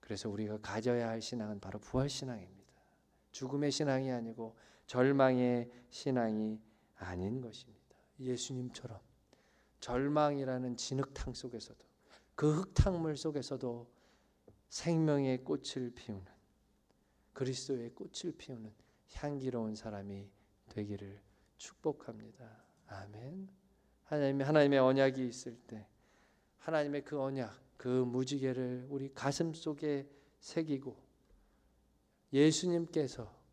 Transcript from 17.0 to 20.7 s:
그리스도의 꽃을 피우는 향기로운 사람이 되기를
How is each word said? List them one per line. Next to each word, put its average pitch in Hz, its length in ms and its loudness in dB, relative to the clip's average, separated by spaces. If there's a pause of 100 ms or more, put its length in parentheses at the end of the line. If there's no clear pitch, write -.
그리스도의 127 580 -4
꽃을 - 460 -10
피우는 110 360 -14 (420)
향기로운 127 640 -4
사람이 101 520 -10 (400)
되기를 101 520 -8 (400)